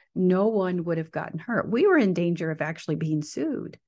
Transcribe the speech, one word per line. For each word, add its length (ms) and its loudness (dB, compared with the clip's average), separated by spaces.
no 320 4
one 380 0
would 140 0
have 120 -6
gotten 300 -8
hurt. 280 -2
We 200 4
were 100 6
in 160 4
danger 380 0
of 80 -8
actually 340 -4
being 260 -2
sued. 560 -6